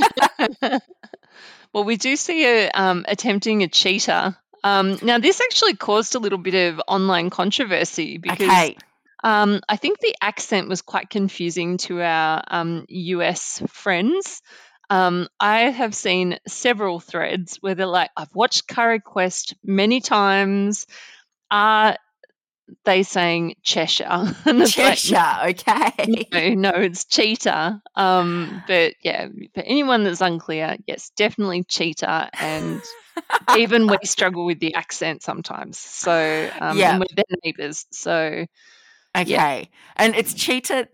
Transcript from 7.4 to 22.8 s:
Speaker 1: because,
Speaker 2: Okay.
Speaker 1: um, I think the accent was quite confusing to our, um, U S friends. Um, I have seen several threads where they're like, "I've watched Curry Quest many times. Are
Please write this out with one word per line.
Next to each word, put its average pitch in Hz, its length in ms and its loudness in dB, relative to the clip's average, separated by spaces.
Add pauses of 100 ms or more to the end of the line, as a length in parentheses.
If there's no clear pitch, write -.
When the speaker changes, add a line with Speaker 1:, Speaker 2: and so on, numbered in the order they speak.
Speaker 1:
because, 170 320 -6
Speaker 2:
Okay. 180 280 4 (460)
Speaker 1:
um, 208 460 2
I 208 80 0
think 381 240 -4
the 453 220 0
accent 196 480 -2
was 185 100 -4
quite - 300 -6
confusing 180 680 -2
to 175 220 -6
our, 160 480 0
um, 170 400 -4
U 175 320 -4
S - 480 -2
friends. 226 720 -2 (480)
Um, 180 400 2 (100)
I 220 300 4
have 233 260 -2
seen 180 440 0 (100)
several 196 520 -2
threads - 600 -6
where 190 140 -4
they're 185 120 -2
like, 175 300 0
"I've 156 180 -12
watched 226 320 0
Curry 233 340 0
Quest - 520 -4 (100)
many 208 380 2
times. 196 840 2 (640)
Are 214 480 4 (840)